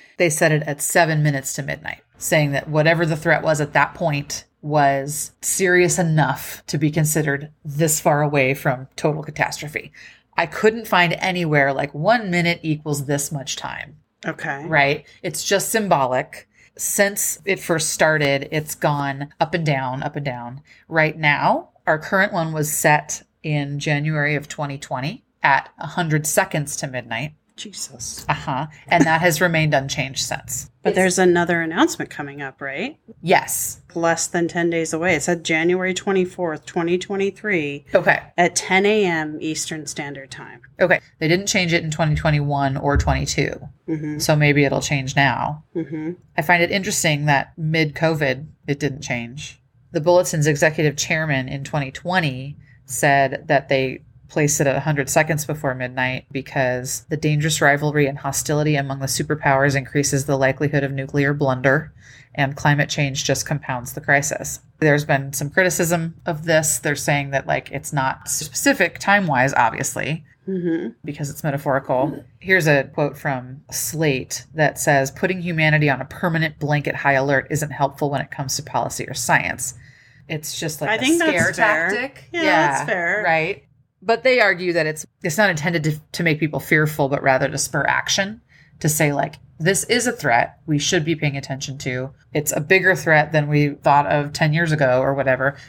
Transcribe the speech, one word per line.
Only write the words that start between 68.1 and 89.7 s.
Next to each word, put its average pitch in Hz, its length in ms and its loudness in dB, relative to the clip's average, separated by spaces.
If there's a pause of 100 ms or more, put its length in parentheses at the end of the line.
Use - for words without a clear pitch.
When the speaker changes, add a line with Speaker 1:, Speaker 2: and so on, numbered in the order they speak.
Speaker 1:
specific - 720 0
time-wise, 151 540 2
obviously, - 720 -2 (240)
Speaker 2:
Mm-hmm. 180 400 -2 (160)
Speaker 1:
because 147 260 -8
it's - 140 -10
metaphorical. 139 800 -2 (160)
Here's 180 260 2
a 143 180 4
quote 143 320 -2
from 131 440 -6 (100)
Slate 147 760 -2 (100)
that 151 220 2
says, 139 360 2
"Putting 185 300 -2
humanity 156 460 2
on 127 120 2
a - 60 -8
permanent 165 520 -2
blanket 147 380 -2
high 143 160 2
alert 135 380 2
isn't 147 200 -4
helpful 143 400 -2
when 143 120 -2
it - 100 -12
comes 135 240 -6
to 147 80 -8
policy - 420 -4
or - 80 -10
science." - 600 -2 (520)
It's - 320 -8
just, 156 220 -6
like, 180 100 -2
Speaker 2:
I 220 40 0
Speaker 1:
a 226 40 -2
Speaker 2:
think 285 200 2
that's 320 120 2
Speaker 1:
scare 185 240 2
Speaker 2:
fair. 170 360 2
Speaker 1:
tactic. 247 420 -6
Speaker 2:
Yeah, 339 100 -2
Speaker 1:
Yeah, 165 300 4
Speaker 2:
that's 139 180 -2
fair. 185 340 -2
Speaker 1:
right? 165 400 0 (400)
But 208 200 0
they 254 160 4
argue 185 320 2
that 160 140 2
it's, 156 200 -6 (160)
it's 160 160 -2
not 208 100 6
intended 165 360 0
to, 156 160 -2 (100)
to - 140 -4
make 151 160 2
people 151 180 -2
fearful, 151 500 2
but 139 140 -2
rather 135 260 4
to 135 80 -8
spur 139 300 -2
action, 190 540 -2 (400)
to 160 80 0
say, 147 240 2
like, - 240 -4 (240)
"This 185 240 2